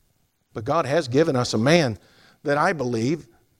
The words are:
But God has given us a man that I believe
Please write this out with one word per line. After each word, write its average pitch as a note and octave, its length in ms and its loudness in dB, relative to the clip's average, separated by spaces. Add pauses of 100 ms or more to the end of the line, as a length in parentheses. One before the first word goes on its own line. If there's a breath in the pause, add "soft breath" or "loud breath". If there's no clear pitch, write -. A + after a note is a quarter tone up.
(520)
But A2 120 -12
God D3 200 -2
has C#3+ 240 -2
given C#3+ 260 2
us A#2+ 200 -2
a A2 40 2
man C3 400 2 (460 soft breath)
that C#3+ 140 0
I F3+ 160 0
believe B2 520 -2 (340)